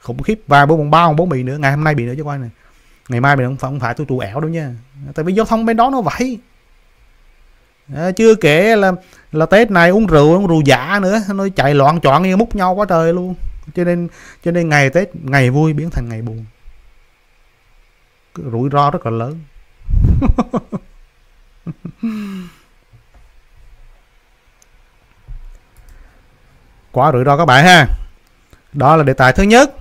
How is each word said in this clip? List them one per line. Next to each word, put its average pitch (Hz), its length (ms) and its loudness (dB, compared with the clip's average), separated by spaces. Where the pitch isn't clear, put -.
Khủng 123 220 -12
khiếp. 214 240 -4
Và 143 200 4
bữa 160 100 4
mùng 147 140 -2
ba, 165 160 4
mùng 151 100 2
bốn 180 120 0
bị 131 140 -4
nữa, 127 160 -8
ngày 139 120 0
hôm 147 140 -2
nay 156 100 0
bị 123 100 -4
nữa 120 120 -8
chứ 151 80 -10
coi 143 140 -8
nè. 123 100 -12
Ngày 120 120 -4
mai 139 160 2
mình 127 100 0
không 131 100 -6
phải, 131 140 -8
không 143 100 -8
phải 120 140 -4
tôi 147 140 -8
trù 127 100 -4
ẻo 110 220 -8
đâu 156 100 -6
nha. 151 240 -8
Tại 156 100 -6
vì 180 80 -2
giao 214 140 0
thông 226 200 -2
bên 226 100 0
đó 233 140 2
nó 262 100 -2
vậy. 240 380 -6
À, 165 160 -4
chưa 220 240 4
kể 180 420 2
là, 196 160 2
là 156 140 0
Tết 208 240 4
này 175 200 4
uống 214 160 2
rượu, 156 280 4
uống 196 120 0
rượu 165 180 2
giả 135 380 0
nữa, 196 260 0
nó 196 280 -4
chạy 139 180 0
loạn 143 260 2
choạng, 180 380 2
múc 226 180 -2
nhau 185 180 -2
quá 202 140 -2
trời 165 240 0
luôn. 180 220 -4
Cho 180 100 -2
nên, 175 240 -4
cho 170 60 -2
nên 170 180 -2
ngày 143 220 2
Tết, 185 240 -2
ngày 139 360 0
vui 156 220 0
biến 151 180 -6
thành 123 180 -6
ngày 110 140 -10
buồn. 113 220 -12
Cái 165 180 -14
rủi 123 200 -4
ro 143 180 2
rất - 160 -8
là 113 40 -4
lớn. 117 280 -8
<laughs> 202 460 -10
Quá 143 200 2
rủi 127 120 0
ro 143 120 2
các 143 80 0
bạn 127 200 6
ha. 175 220 6
Đó 147 240 2
là 160 80 2
đề 135 80 2
tài 131 200 2
thứ 196 100 0
nhất 240 380 4